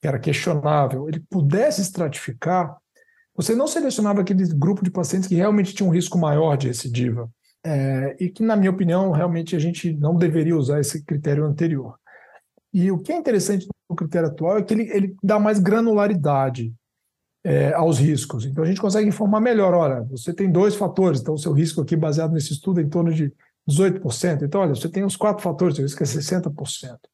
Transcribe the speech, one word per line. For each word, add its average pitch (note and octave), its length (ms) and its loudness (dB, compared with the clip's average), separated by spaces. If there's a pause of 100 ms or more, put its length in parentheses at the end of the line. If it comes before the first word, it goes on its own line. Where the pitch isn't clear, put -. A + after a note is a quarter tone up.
que - 60 -6
era C3+ 140 -2
questionável, D3 880 0
ele D#3+ 100 -6 (100)
pudesse F#3+ 520 2
estratificar, E3 960 -4 (580)
você F#3 200 0
não C4 120 2
selecionava G#3+ 560 0
aquele F#3+ 320 2
grupo E3 280 2
de F3+ 80 0
pacientes F#3 380 -2
que F#3 60 0
realmente G3 400 2
tinha G3 120 0
um E3+ 60 4
risco F3 240 0
maior D3+ 400 2
de C3+ 120 0
recidiva. A#2+ 600 -4 (340)
É, C3+ 560 -2
e F3+ 120 -2
que, - 120 -6
na A3 140 2
minha F#3+ 140 4
opinião, F#3 400 2
realmente E3 440 0
a F3 40 0
gente E3+ 340 -2
não D#3 240 0
deveria E3 400 2
usar D3 240 0
esse D3 240 -4
critério D3 400 -2
anterior. D3 540 -2 (720)
E F#3 180 2
o F#3 80 0
que A#3+ 140 -6
é F4 40 -2
interessante G#3 500 0 (240)
no E3+ 60 -6
critério E3 320 -2
atual D#3+ 280 -2
é G#3 60 0
que F#3 100 -2
ele, A3 180 0
ele G3 320 0
dá G#3+ 160 2
mais G#3 200 2
granularidade, E3+ 1120 2 (720)
é, C#3+ 300 2
aos E3 240 2
riscos. C#3 460 0
Então, C#3 200 -2
a - 20 0
gente F#3+ 140 0
consegue G#3 280 2
informar G#3+ 320 0
melhor. A3 340 2
Olha, C#3 280 2
você B2+ 300 -8
tem F#3 180 0
dois F#3+ 240 4
fatores, F#3 460 0
então D#3 140 -2
o D3+ 40 -4
seu D3+ 140 -2
risco D#3+ 280 2
aqui, E3+ 140 0
baseado D#3+ 380 0
nesse D#3 200 -2
estudo, F3+ 280 -2
é - 20 2
em D3 60 0
torno E3+ 240 0
de D#3 200 -2 (360)
dezoito F3+ 320 2
por C3 140 -4
cento. D#3 300 -2
Então, G3 180 0
olha, D3+ 120 2
você B2 140 -6
tem F#3+ 160 -2
os F#3+ 100 -2
quatro G#3 280 -2
fatores, E3 340 0
seu C#3 80 -2
risco C#3+ 180 -4
é D3 40 0
sessenta D3+ 440 -2
por C#3+ 180 -10
cento. - 460 -14